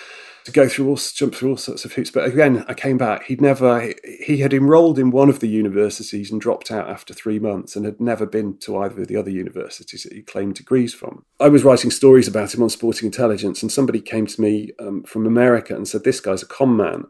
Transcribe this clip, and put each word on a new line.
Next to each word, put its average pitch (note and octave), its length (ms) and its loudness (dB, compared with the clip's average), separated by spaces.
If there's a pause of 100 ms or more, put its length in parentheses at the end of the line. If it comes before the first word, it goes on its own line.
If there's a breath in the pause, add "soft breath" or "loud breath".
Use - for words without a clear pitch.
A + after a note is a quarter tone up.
(440 loud breath)
to - 80 -18
go C3+ 160 6
through C#3 220 -2
all, C#3+ 60 0
jump - 380 -4
through C3 160 -4
all B2+ 60 -2
sorts - 280 -12
of B2 100 -14
hoops. - 180 -6
But C3 140 -2
again, C3 420 2
I B2+ 60 -8
came C3 240 -2
back. A2 260 -4
He'd C3 160 -6
never, B2+ 400 4
he, A2+ 140 -6 (280)
he D3+ 140 -2
had C#3 180 0
enrolled D#3 420 6
in C3 140 2
one C3+ 180 6
of C#3 120 4
the A2+ 80 -2
universities G#2 800 -2
and A2 100 -6
dropped - 300 -4
out A2 180 -8
after - 240 -14
three G#2+ 280 -6
months G#2 340 -6
and G#2 100 -6
had G#2 160 -8
never A2+ 260 -2
been G2+ 320 -6
to G2+ 180 -8
either G2 240 -6
of - 80 -10
the G#2 80 -6
other G2 140 -6
universities - 760 -12
that - 80 -20
he G#2 100 -20
claimed G2 320 -8
degrees B2 400 -2
from. - 300 -18 (160)
I C#3+ 80 8
was D3 160 6
writing B2 260 6
stories C3 380 6
about G#2 260 -4
him A#2 80 0
on A2+ 80 2
Sporting A2+ 360 -4
Intelligence, G#2 540 -2
and A2 120 -6
somebody B2 280 -2
came A2 280 -4
to - 120 -8
me, G#2+ 380 -2
um, G2 240 -10
from A2 240 -6
America A#2 480 2
and G2+ 140 -10
said, G#2 160 -6
"This - 160 0
guy's F#2+ 240 -4
a - 20 -20
con B2+ 300 0
man. G2 340 -2